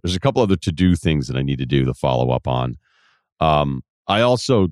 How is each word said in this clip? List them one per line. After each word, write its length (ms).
There's 120
a 40
couple 220
other 140
to-do 400
things 320
that 100
I 40
need 180
to 60
do 200
to 80
follow 380
up 160
on. 280
Um, 420
I 140
also 500